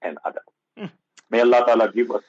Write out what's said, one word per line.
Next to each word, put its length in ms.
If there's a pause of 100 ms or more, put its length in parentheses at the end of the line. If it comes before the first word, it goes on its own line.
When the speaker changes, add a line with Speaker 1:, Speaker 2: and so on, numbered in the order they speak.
Speaker 1:
and 240
adab. 220 (320)
Speaker 2:
Mm. 120 (380)
Speaker 1:
May 120
Allah 240
Ta'ala 260
give 200
us 180